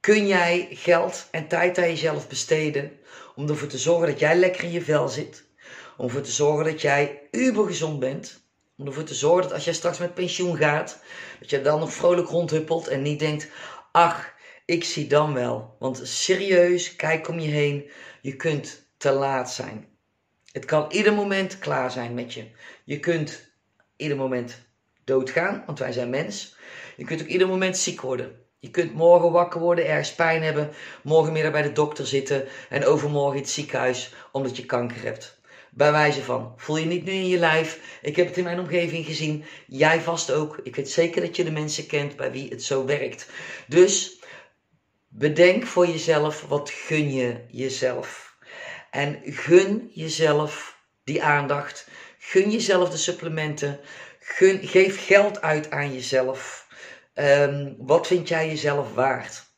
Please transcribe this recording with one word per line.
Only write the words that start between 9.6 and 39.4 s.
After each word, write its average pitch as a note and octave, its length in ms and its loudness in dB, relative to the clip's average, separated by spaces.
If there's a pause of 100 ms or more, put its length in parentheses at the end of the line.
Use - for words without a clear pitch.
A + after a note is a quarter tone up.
jij E3 100 -2
straks E3+ 240 -4
met F3 160 -4
pensioen F3 420 -2
gaat, D3+ 440 0 (400)
dat - 100 -12
jij C3+ 120 0
dan D3+ 180 2
nog D#3+ 120 -4
vrolijk F3 360 2
rondhuppelt D#3+ 600 -2
en C3+ 140 -2
niet D3 160 -2
denkt, D3+ 300 -4 (440)
"Ach, - 420 2 (300)
ik E3 200 -2
zie - 220 -4
dan D3 280 4
wel." A#2+ 440 -4
Want B2+ 240 -6
serieus, F3+ 960 2
kijk D#3+ 320 -2
om E3 100 -6
je D#3 120 -2
heen. D3 400 0 (320)
Je C#3 140 -8
kunt - 500 -6 (100)
te C#3 160 0
laat C3+ 400 -2
zijn. - 360 -10 (680)
Het - 100 -8
kan D3+ 240 0
ieder G#3 240 2
moment G3 460 -2
klaar C3+ 320 -4
zijn A#2+ 240 -8
met A#2+ 200 -10
je. A2+ 120 -14 (380)
Je D3 160 -8
kunt D#3+ 520 -4 (440)
ieder C#3+ 200 -4
moment B2+ 460 -6 (420)
doodgaan, E3 640 0
want D3+ 120 -12
wij B2+ 140 -6
zijn B2 180 -4
mens. - 460 -8 (400)
Je - 80 -14
kunt D#3+ 180 -8
ook - 40 -12
ieder F#3 220 2
moment F#3 280 0
ziek - 240 -6
worden. B2+ 440 -8 (200)
Je A#2+ 60 -16
kunt D#3+ 240 -2
morgen E3+ 360 8
wakker F3 300 2
worden, E3 260 2
ergens D3 280 -2
pijn E3 280 2
hebben, D3+ 280 -2 (320)
morgenmiddag D#3 500 2
bij D3+ 100 2
de C#3+ 100 0
dokter D3 340 0
zitten C3+ 380 -2 (240)
en - 160 -2
overmorgen C#3+ 520 2
in C#3 60 -4
het - 80 -8
ziekenhuis B2+ 640 -4 (180)
omdat C3 240 -4
je A#2+ 100 -12
kanker A#2+ 360 -2
hebt. - 380 -12 (300)
Bij D3 220 4
wijze D3 300 2
van, A#2 340 -4
voel D#3 200 -4
je D#3+ 80 -2
niet E3 200 -2
nu F#3+ 80 -6
in F#3+ 160 -2
je F3+ 100 2
lijf? D#3+ 640 0
Ik D3 140 -6
heb F3 100 4
het F3 100 -8
in F3+ 80 -2
mijn F3 160 -4
omgeving E3 460 -2
gezien, D3+ 380 -4 (220)